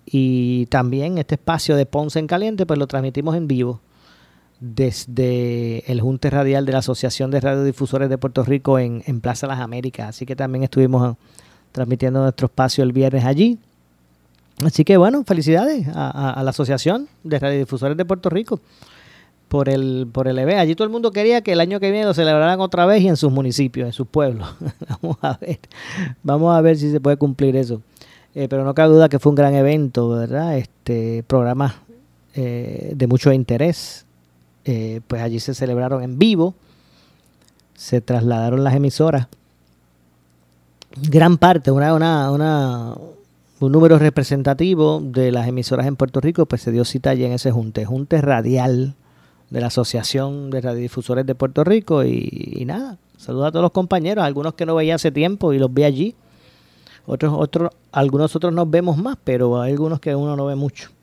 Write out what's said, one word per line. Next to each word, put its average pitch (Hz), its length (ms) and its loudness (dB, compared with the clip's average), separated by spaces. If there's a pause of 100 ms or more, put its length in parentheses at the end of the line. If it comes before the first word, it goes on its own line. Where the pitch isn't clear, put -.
y 123 600 0
también 135 500 -2
este 156 180 -4
espacio 156 400 -2
de 139 120 2
Ponce 151 320 -4
en 156 80 -6
Caliente, 190 400 -2
pues 156 100 0
lo 139 80 -2
transmitimos 139 500 -4
en 170 120 -4
vivo 123 320 -2 (840)
desde 120 1300 -4
el 120 120 -2
Junte 131 280 -2
Radial 135 360 0
de 131 80 -2
la 131 60 2
Asociación 131 520 -4
de 139 80 0
Radiodifusores 135 720 -2
de 131 80 -2
Puerto 131 260 -2
Rico 135 340 2
en, 120 280 -2
en 123 160 -4
Plaza 123 260 -6
Las 127 140 -6
Américas. 120 480 -10
Así 117 160 -14
que 131 100 -10
también 131 300 -4
estuvimos 127 500 2 (560)
transmitiendo 127 500 -2
nuestro 135 260 0
espacio 131 360 0
el 127 80 0
viernes 131 320 2
allí. 185 340 2 (1080)
Así 160 180 2
que, 196 140 6
bueno, 233 260 4
felicidades 180 640 0
a, 147 220 -4
a, 139 240 -4
a 135 100 -6
la 131 60 0
Asociación 151 580 -2 (160)
de 156 160 -2
Radiodifusores 139 560 -2
de 180 80 -4
Puerto 180 260 -4
Rico 202 300 -4 (880)
por 139 220 0
el, 131 420 -2
por 131 160 -2
el 131 100 -2
evento. 165 220 0
Allí 165 160 2
todo 214 80 -2
el 214 80 -4
mundo 226 220 -2
quería 226 260 2
que 208 140 -2
el 170 80 2
año 185 180 -2
que 196 100 -2
viene 208 160 0
lo 196 80 2
celebraran 160 460 2
otra 175 260 0
vez 202 160 6
y 185 60 4
en 170 80 4
sus 143 160 2
municipios, 131 540 -2
en 120 80 -8
sus 127 140 -6
pueblos. 120 420 -2 (240)
<laughs> - 280 -12
Vamos 165 200 -6
a 139 180 -4
ver, - 200 -8 (640)
vamos 156 320 2
a 165 60 4
ver 160 160 6
si 147 160 -2
se 147 80 0
puede 143 160 2
cumplir 139 400 0
eso. 120 260 -2 (540)
Eh, 139 140 -4
pero 135 160 -2
no 139 80 -2
cabe 156 200 6
duda 160 140 8
que 139 120 0
fue 147 100 4
un 143 80 2
gran 143 180 4
evento, 139 540 2
¿verdad? 123 480 -2
Este, 113 720 -6
programas, 127 480 0 (600)
eh, 120 580 -8
de 131 140 0
mucho 127 240 4
interés. 131 760 -2 (600)
Eh, 113 420 -4
pues 117 140 -6
allí 117 180 -4
se 131 160 -8
celebraron 127 480 -2
en 127 160 -6
vivo, 190 340 2 (1200)
se - 280 -2
trasladaron 120 640 0
las 135 120 2
emisoras. 143 520 2 (1800)
Gran 165 280 6
parte, 170 340 6
una, 143 240 4
una, 156 340 2
una, 139 640 0 (640)
un 135 120 2
número 160 280 8
representativo 151 1040 2
de 127 280 0
las 120 160 -2
emisoras 127 380 -2
en 139 100 -2
Puerto 131 260 -2
Rico, 165 240 2
pues - 160 -4
se 120 100 -4
dio 120 140 2
cita 135 240 -4
allí 127 160 0
en 123 80 -2
ese 123 180 -2
junte, 110 340 -2
junte 139 360 -2
radial 127 720 0 (540)
de 123 120 -6
la 120 60 -2
Asociación 135 840 -4
de 131 120 -4
Radiodifusores 123 640 -2
de 131 100 -2
Puerto 135 280 0
Rico 175 420 2
y, - 500 -4
y 120 100 -6
nada, 202 320 -8 (200)
saludos 131 300 -4
a 160 40 -2
todos 165 120 0
los 175 80 2
compañeros, 185 520 0
algunos 143 300 -4
que 170 120 -6
no 165 100 0
veía 160 200 2
hace 156 160 0
tiempo 165 420 0
y 135 60 2
los 127 140 2
vi 135 100 4
allí, 147 320 0 (920)
otros, 147 300 -2
otros, 165 360 -2 (200)
algunos 143 440 0
otros 165 180 -2
nos 170 160 0
vemos 170 280 2
más, 247 260 -4
pero 123 380 0
hay 127 100 -2
algunos 156 280 -2
que 143 160 -4
uno 143 200 -2
no 139 100 -4
ve 139 100 -4
mucho. 139 340 -6 (140)